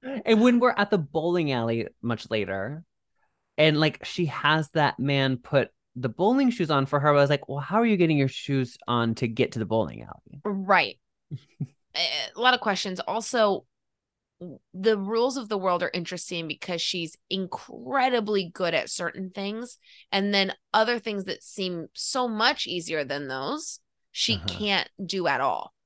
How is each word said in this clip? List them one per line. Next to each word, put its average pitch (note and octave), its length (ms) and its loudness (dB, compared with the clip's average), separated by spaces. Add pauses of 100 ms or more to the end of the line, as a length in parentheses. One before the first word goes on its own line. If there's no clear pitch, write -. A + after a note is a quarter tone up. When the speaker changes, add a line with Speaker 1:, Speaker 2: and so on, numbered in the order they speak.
Speaker 1:
And A3+ 380 2
when A#3+ 180 6
we're B3 160 4
at G3+ 140 0
the G#3+ 80 2
bowling D#3+ 560 0
alley A#2 340 0 (140)
much A2+ 280 -4
later, G#2+ 540 -4 (760)
and, D3+ 220 6
like, D#3 240 0
she - 220 -4
has D3+ 460 0
that D3 280 2
man C3+ 380 0
put C3 320 0 (260)
the B2+ 140 -4
bowling B3 400 4
shoes F3+ 200 0
on C#3 160 4
for D3 140 0
her, D3 100 4
I D3 40 6
was C#3+ 160 6
like, D3 180 0
"Well, C#3+ 120 -6
how E3+ 180 -2
are A#3 80 4
you A3 120 4
getting D#3+ 200 4
your C#3 100 4
shoes C3 500 -2 (100)
on A#2 280 2
to B2+ 120 -2
get A#2 260 0
to A#2 60 -4
the A2 60 -2
bowling F2 380 -2
alley?" - 400 -20
Speaker 2:
Right. F#3+ 560 2 (320)
Speaker 1:
<laughs> - 0 - (640)
Speaker 2:
A, - 40 -4 (360)
a - 60 -14
lot B3 120 4
of B3 60 0
questions. F#3+ 400 -4
Also, G#3+ 680 0 (760)
w-, F3 180 -14 (140)
the G#3 240 2
rules A3+ 400 0
of A#3 120 -8
the G#3+ 80 -2
world F3+ 240 0
are F3+ 120 -2
interesting E3+ 540 -6
because E3 340 -6
she's E3+ 360 -6 (120)
incredibly G#3+ 1200 -2
good E3+ 200 -2
at C#3+ 160 0
certain - 400 -6
things, G#3 480 -8 (340)
and G3+ 220 0
then G3 200 2 (200)
other A3 260 4
things G3+ 260 -6
that F#3 180 -8
seem F3+ 500 -6
so - 340 -2
much A#3 400 0
easier E3 360 -4
than C#3+ 240 -4
those, C3+ 520 -6 (320)
she - 240 -2
Speaker 1:
Uh-huh. D#2+ 120 -6
Speaker 2:
can't F#3+ 420 -2 (160)
do F3 220 -2
at C3+ 140 2
all. A2+ 320 -2 (120)